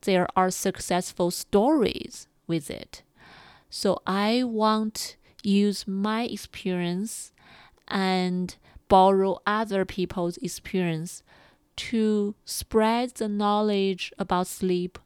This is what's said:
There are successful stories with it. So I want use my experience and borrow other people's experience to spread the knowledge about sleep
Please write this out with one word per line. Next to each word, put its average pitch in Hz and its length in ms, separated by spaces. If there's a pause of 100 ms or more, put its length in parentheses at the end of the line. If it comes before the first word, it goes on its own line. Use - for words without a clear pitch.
There 180 340
are 185 160
successful 180 800
stories - 960 (180)
with 165 240
it. - 320 (680)
So - 380
I 208 380
want 220 720 (260)
use 202 460
my 214 360
experience 185 1080 (560)
and 185 680 (340)
borrow 190 580
other 208 400
people's 175 520
experience 175 840 (540)
to 214 580 (100)
spread 226 680
the 226 120
knowledge 208 920
about 180 280
sleep 180 600